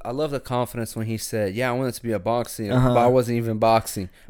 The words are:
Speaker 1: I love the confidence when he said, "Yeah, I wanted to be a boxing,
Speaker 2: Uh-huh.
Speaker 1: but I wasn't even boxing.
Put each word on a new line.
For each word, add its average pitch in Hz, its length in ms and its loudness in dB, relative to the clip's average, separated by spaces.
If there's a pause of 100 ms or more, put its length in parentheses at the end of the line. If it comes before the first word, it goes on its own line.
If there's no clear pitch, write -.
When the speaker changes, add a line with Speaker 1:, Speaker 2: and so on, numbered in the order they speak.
Speaker 1:
I 120 80 -6
love 147 180 -2
the 139 80 -2
confidence 120 560 -4
when 113 120 -4
he 113 100 -4
said, 107 380 -2
"Yeah, 123 160 0
I - 20 0
wanted 123 220 -2
to - 80 -14
be 117 100 -2
a 104 80 0
boxing, 113 500 -2
Speaker 2:
Uh-huh. 127 240 4
Speaker 1:
but 123 60 6
I 120 80 6
wasn't 120 300 4
even 113 200 -2
boxing. 110 520 2 (200)